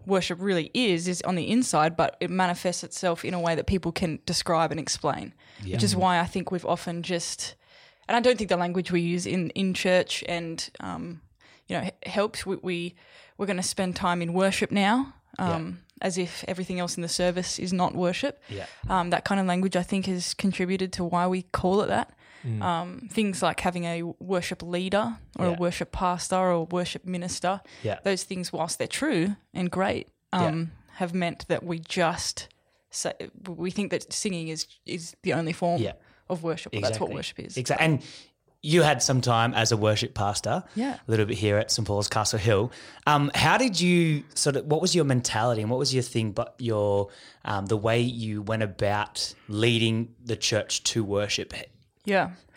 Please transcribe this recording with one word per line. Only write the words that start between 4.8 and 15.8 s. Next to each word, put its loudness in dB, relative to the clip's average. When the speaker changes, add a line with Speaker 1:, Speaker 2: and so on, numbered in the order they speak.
Speaker 1:
explain, -2
Speaker 2:
Yeah. -4
Speaker 1:
which 2
is 4
Speaker 3:
Mm. 2
Speaker 1:
why 6
I 2
think -4
we've -4
often -2
just, -6
and 2
I 4
don't 6
think -2
the 2
language 0
we 4
use 0
in, 0
in 0
church 2
and, -6
um, -8
you -4
know, -4
h-, -6
helps. -2
We, -4
we, -6
we're -4
gonna 0
spend -2
time 0
in -2
worship 2
now, 2
Speaker 2:
Yeah. 0
Speaker 1:
um, -6